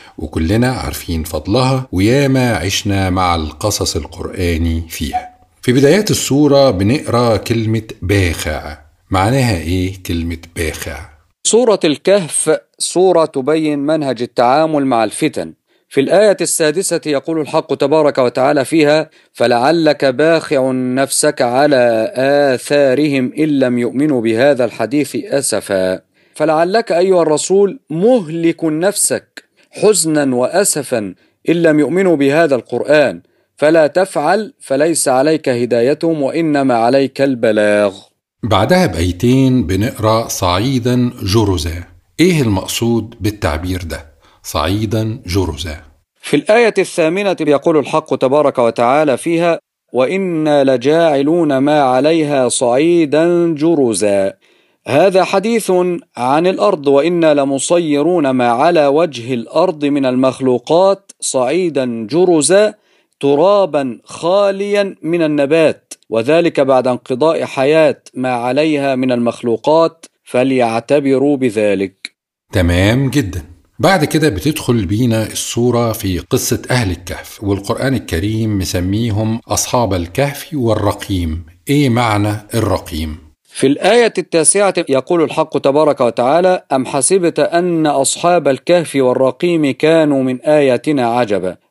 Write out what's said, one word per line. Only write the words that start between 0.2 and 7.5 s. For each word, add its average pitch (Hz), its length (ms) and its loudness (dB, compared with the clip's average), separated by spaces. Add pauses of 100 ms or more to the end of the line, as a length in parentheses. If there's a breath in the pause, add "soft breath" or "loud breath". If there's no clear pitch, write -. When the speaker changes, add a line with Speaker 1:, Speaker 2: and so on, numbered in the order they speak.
Speaker 1:
عارفين 80 520 -6
فضلها 127 680 -2
وياما 127 640 2
عشنا 95 540 -2
مع 90 260 0
القصص 85 600 -4
القرآني 82 920 -4
فيها. - 400 -8 (320)
في 123 120 0
بدايات 151 380 4
السورة 139 600 2
بنقرأ 117 680 0
كلمة 110 500 -4 (140)